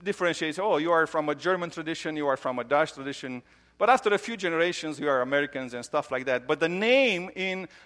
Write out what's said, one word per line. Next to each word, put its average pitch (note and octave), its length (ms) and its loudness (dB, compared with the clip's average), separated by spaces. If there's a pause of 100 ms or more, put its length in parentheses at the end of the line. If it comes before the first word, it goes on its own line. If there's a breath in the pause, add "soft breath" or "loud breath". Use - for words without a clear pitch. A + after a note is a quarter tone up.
differentiate, F3 540 -2
"Oh, F#3+ 200 2
you D#3+ 140 0
are E3 140 4
from D3+ 240 -2
a C#3+ 60 0
German F3 340 -2
tradition, D#3 480 -6
you D3 100 0
are C3 100 2
from B2+ 200 -4
a B2 60 -4
Dutch D3 300 2
tradition." C3+ 500 -10 (360 soft breath)
But G#3 120 6
after B3 200 4
a G3+ 60 4
few A#3 180 -4
generations, E3 640 -2
you D3+ 80 -2
are C3+ 140 4
Americans C3 540 -2
and A#2+ 100 -8
stuff D3 240 -2
like C3 160 -2
that. B2+ 220 0
But D3+ 120 0
the E3 100 2
name G#3 640 2
in F#3 340 -6 (160 soft breath)